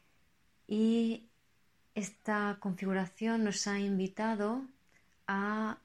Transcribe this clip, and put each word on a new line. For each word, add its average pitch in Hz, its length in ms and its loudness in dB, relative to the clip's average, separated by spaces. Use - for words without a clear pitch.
Y 226 640 2
esta 208 640 -2
configuración 190 880 0
nos 202 220 -2
ha 202 120 0
invitado 208 880 0
a 214 580 0